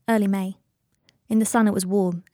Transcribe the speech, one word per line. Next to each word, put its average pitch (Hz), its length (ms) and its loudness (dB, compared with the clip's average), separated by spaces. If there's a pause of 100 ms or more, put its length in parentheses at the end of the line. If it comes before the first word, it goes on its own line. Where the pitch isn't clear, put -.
early 214 200 2
May. 196 280 -2 (720)
In 220 100 2
the 220 80 2
sun 220 220 2
it 202 40 0
was 190 140 -4
warm, 180 480 -2